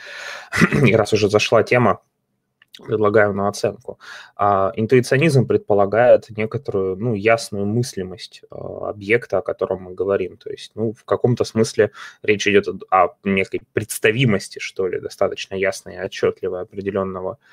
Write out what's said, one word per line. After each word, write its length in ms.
<clears throat> 340
И 80
раз 180
уже 160
зашла 340
тема, 380
предлагаю 500
на 140
оценку. 500
А, 400
интуиционизм 720
предполагает 880
некоторую, 600
ну, 180
ясную 520
мыслимость, 840
а, 400
объекта, 480
о 40
котором 420
мы 100
говорим. 420
То 140
есть, 240
ну, 180
в 120
каком-то 400
смысле 480
речь 240
идет 200
о, 140
о 100
некой 380
представимости, 840
что 300
ли, 120
достаточно 540
ясной 400
и 40
отчетливой 640
определенного, 760